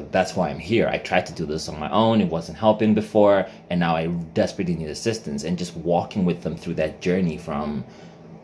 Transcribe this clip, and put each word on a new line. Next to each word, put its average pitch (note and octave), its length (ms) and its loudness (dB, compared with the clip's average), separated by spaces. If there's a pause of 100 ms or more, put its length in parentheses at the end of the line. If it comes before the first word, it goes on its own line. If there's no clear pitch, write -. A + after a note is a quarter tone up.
that's F#2 260 0
why E2+ 140 0
I'm C2+ 80 -6
here. F2+ 300 2
I A#1+ 100 -2
tried - 300 0
to - 60 -12
do E2 120 -6
this D#2 240 -6
on D2+ 100 -8
my D2+ 120 -6
own, A2+ 300 4
it F2 80 2
wasn't E2 280 -6
helping G#2+ 380 4
before, G#2 500 6 (240)
and F2 100 0
now E2+ 160 2
I E2 120 0
desperately F2 680 -2
need D#2 140 -6
assistance. D2 540 -4
And E2+ 160 -2
just F2 160 -8
walking F2 500 0
with E2+ 160 0
them D#2 140 -4
through E2+ 200 -6
that D2+ 260 -4
journey F2+ 360 0
from D2 460 -6 (600)